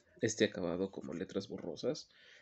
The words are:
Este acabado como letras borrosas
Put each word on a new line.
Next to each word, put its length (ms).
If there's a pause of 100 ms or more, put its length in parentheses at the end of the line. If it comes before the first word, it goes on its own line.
(220)
Este 240
acabado 460
como 220
letras 340
borrosas 640 (320)